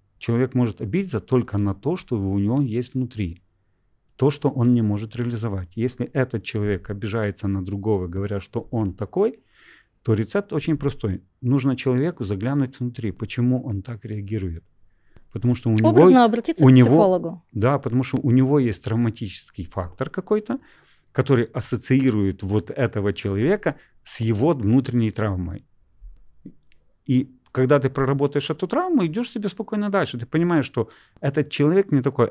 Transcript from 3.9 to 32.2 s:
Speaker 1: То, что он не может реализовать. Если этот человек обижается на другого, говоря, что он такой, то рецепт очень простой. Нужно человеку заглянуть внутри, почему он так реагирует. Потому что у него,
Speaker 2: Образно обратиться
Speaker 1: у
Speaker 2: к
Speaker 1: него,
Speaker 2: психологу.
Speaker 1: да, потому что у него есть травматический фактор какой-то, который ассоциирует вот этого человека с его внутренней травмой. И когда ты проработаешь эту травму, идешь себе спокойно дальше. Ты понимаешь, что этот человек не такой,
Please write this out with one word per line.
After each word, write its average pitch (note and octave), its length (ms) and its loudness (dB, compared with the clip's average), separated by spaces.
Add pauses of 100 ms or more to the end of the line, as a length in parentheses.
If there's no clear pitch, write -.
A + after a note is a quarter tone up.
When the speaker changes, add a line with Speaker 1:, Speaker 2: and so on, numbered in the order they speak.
Speaker 1:
То, C#3 140 2
что D3 200 -2
он B2 240 2
не A#2+ 80 2
может G#2+ 340 -2
реализовать. A2+ 600 -6
Если B2 300 -4
этот B2+ 380 -4
человек G#2 460 -4
обижается G2+ 580 -4
на G2 160 -2
другого, G2 420 -2
говоря, G2 340 -6
что - 300 -10
он G#2+ 220 -2
такой, F#3+ 480 -4 (600)
то A2+ 120 2
рецепт A2 380 -4
очень D#3 240 -2
простой. G#2+ 460 -4 (180)
Нужно B2+ 360 0
человеку C3 480 -2
заглянуть B2 560 -2
внутри, A#2 320 -6
почему B2 520 -2
он G2+ 180 -6
так A2+ 220 -12
реагирует. G2+ 600 -6 (680)
Потому A#2+ 220 0
что A#2+ 160 -2
у A2 40 4
него, G#2+ 140 4
Speaker 2:
Образно F#3 360 8
обратиться A#3 400 2
Speaker 1:
у C3 40 10
Speaker 2:
к B2+ 40 10
Speaker 1:
него, B2+ 180 10
Speaker 2:
психологу. F3 520 2 (100)
Speaker 1:
да, B2+ 260 2
потому B2+ 240 -2
что C3 200 -4
у B2 80 2
него C3 280 4
есть A#2+ 260 0
травматический A2 800 -4
фактор - 460 -8
какой-то, G#3+ 480 -4 (540)
который B2 320 2
ассоциирует A2+ 1000 0
вот G2+ 280 -2
этого G#2 420 -2
человека C3 640 -2 (280)
с - 160 -8
его A2+ 340 2
внутренней A#2 580 0
травмой. F#2+ 520 -6 (1400)
И B2+ 240 0 (220)
когда C3 280 2
ты B2+ 100 0
проработаешь C#3 600 -2
эту D#3 180 -6
травму, F4 380 0
идешь G3 240 -6
себе G#3 180 -6
спокойно G#3 420 -6
дальше. F3+ 280 -2
Ты A#2+ 80 -10
понимаешь, E3 400 0
что - 220 -4 (320)
этот C#3 300 -2
человек F3+ 420 2
не C#3 100 4
такой, B2+ 280 2